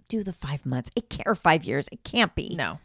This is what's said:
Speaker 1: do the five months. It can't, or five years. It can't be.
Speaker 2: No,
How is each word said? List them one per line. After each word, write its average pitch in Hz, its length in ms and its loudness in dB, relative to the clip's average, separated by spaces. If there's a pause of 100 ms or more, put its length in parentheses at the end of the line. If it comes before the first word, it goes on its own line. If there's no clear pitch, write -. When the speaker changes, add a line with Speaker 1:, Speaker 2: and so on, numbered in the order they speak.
Speaker 1:
do 226 140 -2
the 190 120 -4
five 143 340 -6
months. 127 280 -2
It - 140 -2
can't, - 180 -8
or 226 60 6
five 165 300 4
years. 135 280 -2
It - 120 -14
can't 226 320 2
be. - 200 -6
Speaker 2:
No, 127 280 -4